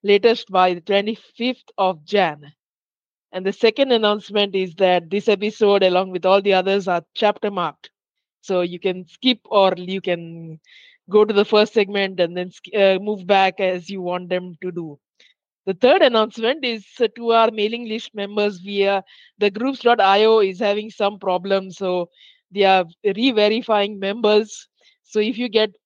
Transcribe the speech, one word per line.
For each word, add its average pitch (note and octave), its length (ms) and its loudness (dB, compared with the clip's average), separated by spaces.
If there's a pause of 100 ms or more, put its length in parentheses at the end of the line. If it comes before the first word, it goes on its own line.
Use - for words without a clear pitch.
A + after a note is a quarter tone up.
latest G3+ 480 2
by F#3 240 2
the F3 60 -14
twenty-fifth G#3+ 960 -4
of F3+ 260 -2
Jan. D3+ 480 -2 (760)
And F#3 120 -10
the G3 80 -2
second B3+ 400 2
announcement G#3 640 0
is F#3+ 220 -4
that F3+ 340 0
this G3 180 -2
episode, G3+ 540 0
along F#3 300 0
with F3+ 120 -8
all F#3+ 160 4
the G3 140 0
others, F#3+ 340 0
are F3+ 140 -2 (140)
chapter G#3 340 -2
marked. F3 400 -8 (520)
So F#3 200 -2
you F3 180 -6
can F#3 280 -6
skip B3+ 380 -2
or F#3+ 300 2
you F3+ 260 -8
can E3 580 -8 (500)
go G#3 160 4
to G#3+ 80 -4
the G#3 120 4
first G#3 280 2
segment G3 460 -2
and F3 180 0
then F3+ 140 -8
sk-, - 240 -16
uh, F#3+ 260 4
move G#3 240 -6
back F#3+ 340 2
as F3+ 300 -4
you G3 140 -10
want F3+ 260 -8
them F3+ 320 -6
to F#3 100 -10
do. E3 280 -12 (680)
The F#3+ 80 -4
third D4 260 4
announcement A#3 640 0
is, A3+ 180 -6 (160)
uh, A#3 80 2 (100)
to A#3 160 -2
our A3+ 180 4
mailing A3 360 -4
list A3 280 -10
members. G#3 500 -4
We G3 220 0
are, G3 160 -2 (340)
the G3+ 140 2
groups B3 300 -4
dot A#3 200 4
I G3 240 4
O A3+ 140 6
is F#3+ 200 0
having G#3+ 300 -2
some G3+ 300 -4
problems, F#3+ 580 -4
so F3+ 320 -4 (400)
they G3 140 0
are F#3+ 200 4 (200)
re-verifying G#3+ 960 0
members. G#3+ 680 -2 (360)
So - 160 -4
if G#3+ 180 -2
you A#3+ 120 -6
get G#3+ 200 -4 (160)